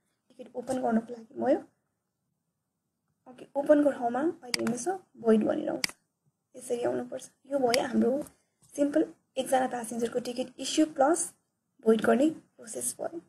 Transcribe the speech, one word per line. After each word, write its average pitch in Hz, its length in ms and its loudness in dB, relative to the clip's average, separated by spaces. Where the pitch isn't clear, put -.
टिकट - 280 -18
ओपन 254 260 -4
गर्नको 233 300 0
लागि 233 220 -16
भयो। 240 300 0
ओके, 247 180 -20
ओपनको 294 340 6
ठाउँमा 247 300 -2
अहिले 269 400 -4
हेर्नुहोस् 233 280 -2
न, 381 100 -4
भोइड 220 280 4
भनेर - 240 -2
आउँछ। - 280 -6
यसरी 240 260 -6
आउनुपर्छ। 247 480 -6
यो 277 120 -4
भयो 247 280 2
हाम्रो 233 380 0
सिम्पल 285 380 0
एकजना 262 300 0
प्यासेन्जरको 233 520 -6
टिकट 247 420 -8
इस्यु 302 260 2
प्लस 302 480 2
भोइड 220 160 6
गर्ने 240 300 4
प्रोसेस - 680 -10
भयो। 339 280 -8